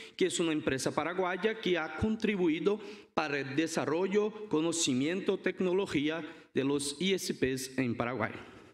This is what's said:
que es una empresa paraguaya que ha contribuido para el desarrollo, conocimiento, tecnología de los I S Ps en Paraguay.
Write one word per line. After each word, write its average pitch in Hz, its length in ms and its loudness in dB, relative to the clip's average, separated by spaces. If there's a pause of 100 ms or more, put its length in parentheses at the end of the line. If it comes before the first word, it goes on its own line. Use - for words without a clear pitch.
(180)
que 190 80 4
es 175 160 0
una 165 100 2
empresa 143 420 0
paraguaya 180 640 0
que 180 200 2
ha 156 180 -4
contribuido 202 880 2 (320)
para 143 260 0
el 131 160 -4
desarrollo, 175 920 0
conocimiento, 160 880 2
tecnología 175 840 0 (320)
de 135 120 2
los 143 340 0
I 190 140 2
S 185 200 -2
Ps 131 440 -2
en 120 180 2
Paraguay. 117 380 -2 (400)